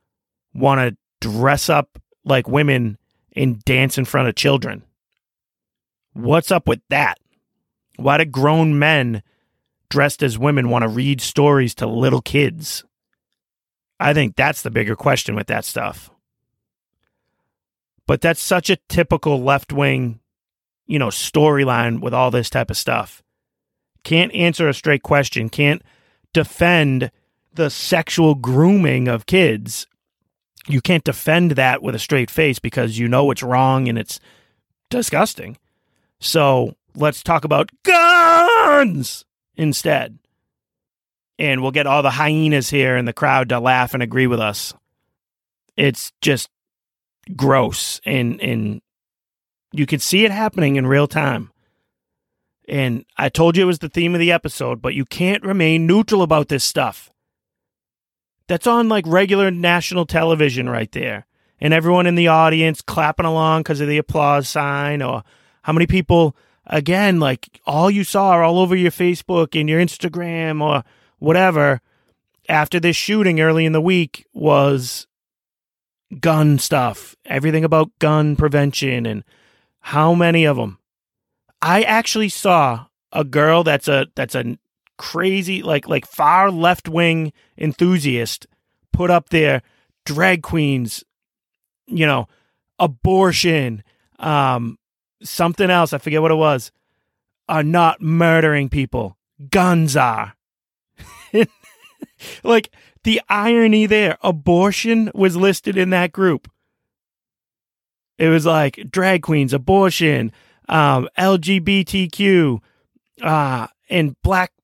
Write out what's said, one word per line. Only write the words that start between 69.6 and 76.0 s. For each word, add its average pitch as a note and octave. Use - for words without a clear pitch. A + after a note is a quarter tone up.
your D#3+
Instagram E3
or D3
whatever D#3
after D#3+
this E3
shooting G3
early D#3+
in D#3+
the D#3
week F3
was C#3